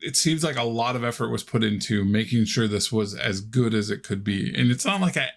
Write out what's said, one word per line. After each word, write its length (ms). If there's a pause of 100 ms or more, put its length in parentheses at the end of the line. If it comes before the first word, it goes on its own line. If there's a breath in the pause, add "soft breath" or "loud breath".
it 160
seems 260
like 140
a 80
lot 320
of 80
effort 240
was 140
put 200
into 400
making 440
sure 200
this 240
was 240
as 280
good 320
as 160
it 120
could 220
be. 320
And 140
it's 160
not 160
like 160
I 180